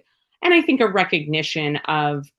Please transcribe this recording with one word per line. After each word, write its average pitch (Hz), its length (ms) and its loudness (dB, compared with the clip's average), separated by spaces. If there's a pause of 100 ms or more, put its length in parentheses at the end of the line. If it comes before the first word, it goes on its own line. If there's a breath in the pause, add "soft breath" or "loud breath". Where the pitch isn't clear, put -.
(420)
and 349 100 4
I 339 80 6
think 262 220 2
a 226 40 4
recognition 156 920 -2 (120)
of 147 380 -2 (120)